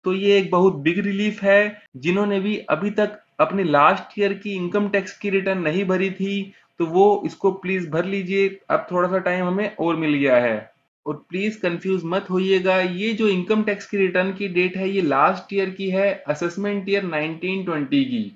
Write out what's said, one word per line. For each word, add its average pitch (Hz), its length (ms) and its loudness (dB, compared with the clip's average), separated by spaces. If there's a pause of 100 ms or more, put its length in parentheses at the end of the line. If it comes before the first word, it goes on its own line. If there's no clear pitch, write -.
तो 185 100 0
ये 202 240 4
एक 180 120 0
बहुत 180 280 4
big 165 200 0
relief 202 440 -2
है। 208 400 4 (140)
जिन्होंने 190 440 0
भी 208 160 -2 (140)
अभी 175 220 0
तक 208 280 -2 (200)
अपने 180 240 2
last 160 540 4
year 202 160 0
की 202 200 -8
income 190 340 -2
tax 196 300 -2
की 202 120 -4
return 190 280 0
नहीं 175 260 0
भरी 185 280 0
थी, 196 400 -4 (280)
तो 170 60 2
वो 190 400 4
इसको - 260 0
please 185 380 -4
भर 165 160 0
लीजिए, 196 420 0 (220)
अब - 200 0
थोड़ा 180 180 0
सा 190 120 0
time 180 260 -2
हमें 196 300 -2
और 165 200 0
मिल 156 180 0
गया 139 240 4
है। 110 320 -2 (360)
और 147 220 -8
please 202 280 -4
confuse 180 500 -2
मत 185 240 -4
होइएगा, 185 500 2
ये 185 320 -2
जो 220 160 2
income 196 340 0
टैक्स 202 240 -4
की 208 100 -6
रिटर्न 185 360 2
की 196 160 -6
date 180 280 0
है 190 140 -2
ये 196 120 0
last 160 500 2
year 190 180 0
की 190 200 -6
है, 196 220 2 (160)
assessment 190 600 -4
year 196 160 0
nineteen 165 600 -4
twenty 143 400 0
की। 113 320 -4